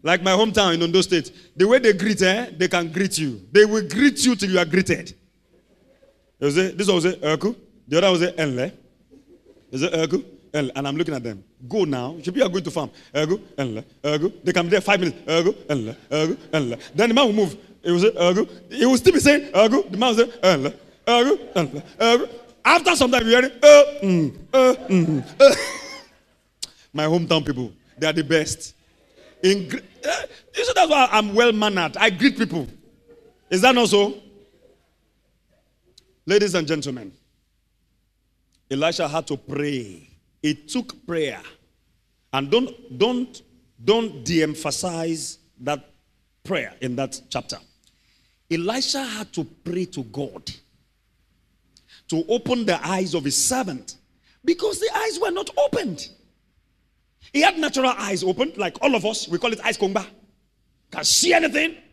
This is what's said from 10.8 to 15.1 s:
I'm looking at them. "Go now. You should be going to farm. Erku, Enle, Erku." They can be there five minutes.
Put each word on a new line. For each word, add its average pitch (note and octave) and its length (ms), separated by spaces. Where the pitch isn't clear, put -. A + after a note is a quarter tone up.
I'm C#3 80
looking E3 180
at B2+ 100
them. G2+ 200
"Go G3 160
now. C3+ 320
You D3+ 80
should F3+ 120
be C#4+ 40
going F#3+ 240
to D#3 80
farm. C#3+ 200
Erku, D#3 260
Enle, A#2 260
Erku." D3+ 300
They F3+ 100
can F3 120
be E3+ 60
there F#3+ 100
five G3 180
minutes. E3+ 260